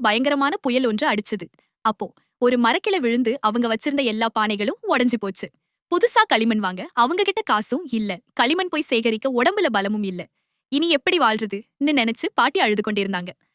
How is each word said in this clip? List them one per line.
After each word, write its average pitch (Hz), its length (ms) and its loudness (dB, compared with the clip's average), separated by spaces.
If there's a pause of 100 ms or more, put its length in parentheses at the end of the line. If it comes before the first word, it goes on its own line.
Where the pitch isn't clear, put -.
பயங்கரமான 277 560 0
புயல் 254 280 0
ஒன்று 220 220 -2
அடிச்சது. 208 380 -2 (400)
அப்போ 208 220 -2 (340)
ஒரு 247 160 4
மரக்கிளை 320 420 2
விழுந்து 240 320 0 (100)
அவங்க 226 260 0
வச்சிருந்த 277 360 -2
எல்லா 226 300 -2
பானைகளும் 214 540 -2
உடைஞ்சு 247 320 2
போச்சு. 196 280 -6 (440)
புதுசா 440 360 4
களிமண் 226 320 2
வாங்க 185 220 -4 (120)
அவங்க 285 300 2
கிட்ட 392 180 -2
காசும் 240 480 0
இல்ல, 208 280 -4 (160)
களிமண் 330 360 0
போய் 302 120 -2
சேகரிக்க 233 500 -2
உடம்புல 339 400 2
பலமும் 208 320 -2
இல்ல. 185 180 -6 (500)
"இனி 294 180 0
எப்படி 349 300 2
வாழ்றதுன்னு?" 220 760 -2
நினைச்சு 233 400 0
பாட்டி 294 260 2
அழுது 214 220 2
கொண்டிருந்தாங்க. 196 500 -4 (240)